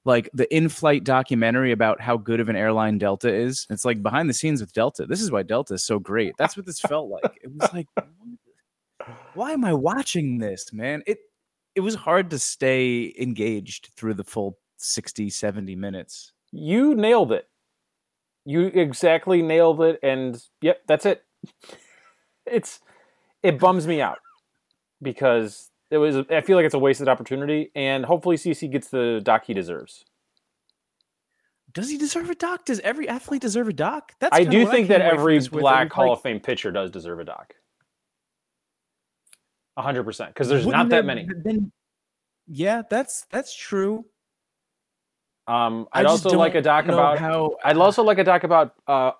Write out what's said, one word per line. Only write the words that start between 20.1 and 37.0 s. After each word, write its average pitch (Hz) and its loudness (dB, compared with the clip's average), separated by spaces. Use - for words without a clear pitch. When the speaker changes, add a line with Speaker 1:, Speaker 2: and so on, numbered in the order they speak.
Speaker 2:
yep, 170 0
that's - 2
it. 196 -2
<laughs> - -20
It's, - -4
it 160 2
bums 180 4
me 165 0
out 101 -4
because 120 0
it 151 2
was, 151 2
I 160 2
feel 190 2
like 175 4
it's 139 -2
a 139 2
wasted 135 2
opportunity, 139 -2
and 135 -2
hopefully 170 0
C 165 -4
C 156 -8
gets 131 -6
the 120 -2
doc 110 2
he 117 -8
deserves. 85 -10
Speaker 1:
Does 220 -8
he 294 -6
deserve 339 -4
a 349 -4
doc? 349 -6
Does 233 -2
every 269 -4
athlete 262 -6
deserve 226 -2
a 208 -4
doc? 202 -6
That's 330 0
Speaker 2:
I 165 8
Speaker 1:
kinda 160 4
Speaker 2:
do 202 8
Speaker 1:
what 233 6
I 220 0
Speaker 2:
think 233 4
Speaker 1:
came 190 6
Speaker 2:
that - 2
Speaker 1:
away 170 4
from 160 4
Speaker 2:
every 156 6
Speaker 1:
this 127 -4
with. 151 -4
It - 0
Speaker 2:
Black 131 4
Speaker 1:
was - -12
Speaker 2:
Hall 127 4
Speaker 1:
like, 120 2
Speaker 2:
of - -20
Fame 113 -4
pitcher 110 -4
does 95 -4
deserve 85 -10